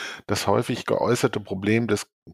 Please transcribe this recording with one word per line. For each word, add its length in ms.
das 200
häufig 380
geäußerte 560
Problem 460
des 220